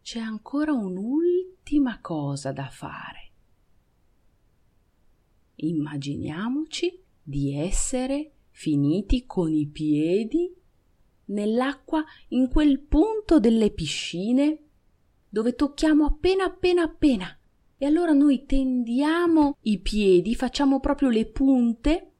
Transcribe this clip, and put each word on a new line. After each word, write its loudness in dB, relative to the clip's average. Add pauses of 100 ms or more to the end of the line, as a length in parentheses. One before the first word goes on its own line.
C'è -12
ancora -4
un'ultima -2
cosa -6
da -10
fare. -16 (2250)
Immaginiamoci -6 (180)
di -6
essere -4 (160)
finiti 0
con -2
i 0
piedi -2 (760)
nell'acqua, -2 (240)
in 0
quel 4
punto 2
delle 4
piscine -2 (640)
dove -2
tocchiamo 2
appena, 0
appena, 0
appena. 0 (400)
E -2
allora 2
noi 4
tendiamo 2
i 0
piedi, 2
facciamo 0
proprio 0
le 2
punte 0